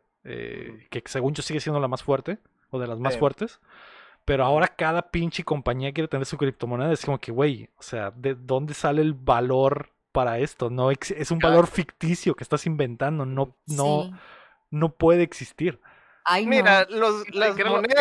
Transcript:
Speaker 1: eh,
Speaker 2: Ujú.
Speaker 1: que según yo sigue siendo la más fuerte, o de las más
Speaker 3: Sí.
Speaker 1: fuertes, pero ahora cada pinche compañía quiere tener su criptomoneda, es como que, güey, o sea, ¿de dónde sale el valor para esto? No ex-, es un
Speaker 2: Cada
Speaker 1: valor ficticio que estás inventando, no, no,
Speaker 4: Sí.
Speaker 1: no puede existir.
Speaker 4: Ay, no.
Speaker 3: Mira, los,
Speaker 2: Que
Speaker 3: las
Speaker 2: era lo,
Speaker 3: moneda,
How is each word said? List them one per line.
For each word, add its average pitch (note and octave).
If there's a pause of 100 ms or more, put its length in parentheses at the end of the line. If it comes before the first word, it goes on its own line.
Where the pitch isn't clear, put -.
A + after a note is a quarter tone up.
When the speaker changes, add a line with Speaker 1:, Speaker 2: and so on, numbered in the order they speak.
(240)
Speaker 1:
eh, A#2
Speaker 2:
Ujú. A2 (100)
Speaker 1:
que A#2+
según C3+
yo D3
sigue D#3
siendo D3
la C3+
más B2+
fuerte, C#3+ (320)
o B2+
de B2
las A#2
más B2
Speaker 3:
Sí. A#2
Speaker 1:
fuertes, C#3+ (640)
pero C3+
ahora D3+
cada E3
pinche E3+
compañía C3+
quiere D#3
tener C3+
su D3+
criptomoneda, C3
es D3
como C#3
que, -
güey, C3+
o -
sea, G#2
¿de C3
dónde C3
sale D3+
el D#3
valor C3 (240)
para A#2+
esto? C3
No B2+
ex-, C#3
es D3+
un E3
Speaker 2:
Cada E3
Speaker 1:
valor E3+
ficticio E3
que -
estás -
inventando, C#3+
no, C3+ (100)
no, D3
Speaker 4:
Sí. F#3 (600)
Speaker 1:
no D3+
puede E3+
existir. D#3+ (460)
Speaker 4:
Ay, F#3
no. A#3+
Speaker 3:
Mira, G3
los, G#3+
Speaker 2:
Que G3
Speaker 3:
las G#3
Speaker 2:
era G#3
lo, G3+
Speaker 3:
moneda, A3